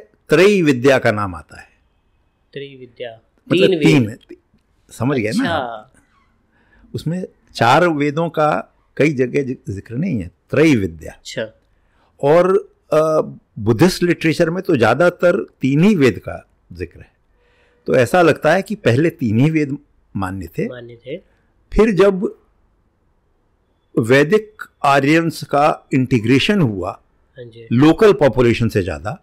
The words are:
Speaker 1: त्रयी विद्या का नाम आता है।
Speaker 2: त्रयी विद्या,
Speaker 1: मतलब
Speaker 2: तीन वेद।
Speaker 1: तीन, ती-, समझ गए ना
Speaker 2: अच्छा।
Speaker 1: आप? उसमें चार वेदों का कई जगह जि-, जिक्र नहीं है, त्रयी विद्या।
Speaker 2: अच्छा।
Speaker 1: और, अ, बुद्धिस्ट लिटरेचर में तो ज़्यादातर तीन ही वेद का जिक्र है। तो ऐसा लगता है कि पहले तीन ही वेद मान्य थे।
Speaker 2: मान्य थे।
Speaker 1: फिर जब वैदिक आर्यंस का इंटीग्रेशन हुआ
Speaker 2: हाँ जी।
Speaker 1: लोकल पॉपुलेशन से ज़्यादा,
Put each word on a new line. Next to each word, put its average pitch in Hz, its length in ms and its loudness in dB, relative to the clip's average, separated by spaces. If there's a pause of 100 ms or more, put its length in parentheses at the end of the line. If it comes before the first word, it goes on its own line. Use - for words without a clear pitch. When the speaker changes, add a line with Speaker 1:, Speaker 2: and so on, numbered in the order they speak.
(300)
Speaker 1:
त्रयी 185 320 4
विद्या 135 380 2
का 117 120 0
नाम 104 240 -6
आता - 240 -20
है। - 100 -20 (840)
Speaker 2:
त्रयी 139 220 -14
विद्या, 123 460 -18 (300)
Speaker 1:
मतलब 185 160 2
Speaker 2:
तीन 156 400 2
वेद। 110 100 -14
Speaker 1:
तीन, - 180 -20
ती-, - 580 -20
समझ 135 240 -4
गए 107 120 -4
ना - 0 -
Speaker 2:
अच्छा। 202 200 -4
Speaker 1:
आप? 120 440 -8 (1000)
उसमें 180 320 -8 (300)
चार 139 320 2
वेदों 151 420 -4
का - 440 -4 (240)
कई 151 160 0
जगह 127 300 -2
जि-, 127 260 -10
जिक्र 101 260 -12
नहीं 143 260 -4
है, 82 60 -10
त्रयी 143 480 0
विद्या। 82 360 -6
Speaker 2:
अच्छा। - 420 -12 (680)
Speaker 1:
और, 175 500 2 (220)
अ, 156 280 2 (380)
बुद्धिस्ट 120 440 2
लिटरेचर 160 460 0
में 185 140 -6
तो 165 140 0
ज़्यादातर 175 680 2 (160)
तीन 143 220 2
ही 214 120 4
वेद 120 240 2
का - 280 -16 (260)
जिक्र 87 260 -14
है। - 180 -20 (680)
तो - 80 0
ऐसा 131 260 2
लगता 156 320 2
है 190 80 0
कि 202 140 -10
पहले 139 340 0
तीन 113 300 -4
ही 143 100 2
वेद 151 280 -4 (400)
मान्य 95 300 -10
थे। 175 200 -8
Speaker 2:
मान्य 120 280 -18
थे। 127 220 -14 (560)
Speaker 1:
फिर 220 180 2
जब 190 440 0 (1600)
वैदिक 147 640 0 (240)
आर्यंस 147 580 0
का 143 500 0
इंटीग्रेशन 131 680 0
हुआ 101 400 -4 (360)
Speaker 2:
हाँ 123 80 -20
जी। - 260 -20
Speaker 1:
लोकल 160 420 4
पॉपुलेशन 120 560 2
से 101 120 -2
ज़्यादा, 85 280 -8 (140)